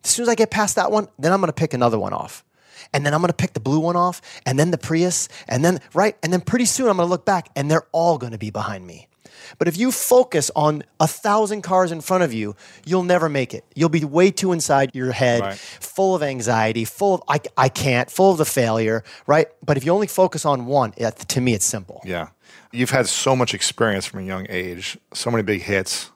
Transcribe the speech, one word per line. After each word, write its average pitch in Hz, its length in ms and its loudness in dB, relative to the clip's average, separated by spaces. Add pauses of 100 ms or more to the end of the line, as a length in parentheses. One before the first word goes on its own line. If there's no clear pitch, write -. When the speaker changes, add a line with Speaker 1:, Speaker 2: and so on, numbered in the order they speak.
Speaker 1:
As - 60 -4
soon 240 140 0
as 233 60 2
I 233 60 4
get 220 140 2
past 208 280 0
that 185 140 2
one, 214 160 0 (120)
then 156 120 2
I'm 196 100 2
gonna 175 120 0
pick 160 220 -2
another 117 240 2
one 98 140 -6
off. - 300 -10 (500)
And 143 120 -2
then 147 80 0
I'm 156 80 2
gonna 175 120 2
pick - 200 -2
the - 60 -4
blue 135 200 0
one 170 160 0
off, 175 240 0 (280)
and 131 100 0
then 165 140 4
the 170 80 0
Prius, 170 500 -2 (180)
and 123 160 0
then, 175 160 4 (140)
right? 208 300 2
And 165 100 0
then 180 80 2
pretty 240 240 0
soon 254 240 0
I'm 190 80 2
gonna 175 100 2
look 180 180 -2
back, 190 300 0
and 139 140 -2
they're 160 220 2
all 165 260 2
gonna 113 220 -10
be 107 100 -6
behind 101 380 -8
me. 82 200 -20 (520)
But 170 80 2
if 165 100 -4
you 247 140 2
focus 247 640 2
on 151 280 0 (160)
a 156 80 4
thousand 208 540 0
cars 185 300 2
in 165 100 -6
front 185 220 2
of 135 100 -2
you, 104 220 -4 (300)
you'll 180 180 0
never 175 260 2
make 139 240 -4
it. - 100 -12 (120)
You'll 160 140 2
be 156 140 0
way 165 280 4
too 190 220 -2
inside 139 420 2
your 127 160 -4
head, 120 300 2
Speaker 2:
Right. 98 160 -6
Speaker 1:
full - 580 -2
of 151 80 -2
anxiety, 113 640 0
full 196 300 0
of, - 120 -6
"I, 147 140 0 (160)
I 131 120 4
can't," 123 400 0
full 190 220 4
of 175 80 2
the 151 60 4
failure, 113 580 0 (240)
right? 151 200 4 (160)
But 147 140 0
if 127 80 -4
you 160 60 2
only 202 160 2
focus 180 380 0
on 131 200 0
one, 131 320 0
it, 113 180 -2 (140)
to 131 120 0
me, 123 120 2
it's 101 120 -2
simple. - 400 -8
Speaker 2:
Yeah. 85 240 -8 (420)
You've 120 200 -2
had 127 160 2
so - 280 0
much 127 180 0
experience 101 540 -2
from 98 140 -12
a - 20 -10
young 95 260 -8
age, 90 480 -8 (160)
so - 160 -6
many 117 140 0
big 98 200 0
hits - 520 -2